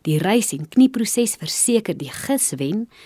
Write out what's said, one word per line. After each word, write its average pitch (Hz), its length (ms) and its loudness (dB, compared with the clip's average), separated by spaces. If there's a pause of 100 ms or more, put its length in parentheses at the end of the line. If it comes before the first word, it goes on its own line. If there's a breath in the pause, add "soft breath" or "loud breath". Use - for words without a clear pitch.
Die 151 160 0
rys- 202 340 2
en 151 160 -8
knieproses 240 680 2
verseker 214 600 -2
die 131 140 -10
gis - 460 -2
wen 175 320 -2 (180 loud breath)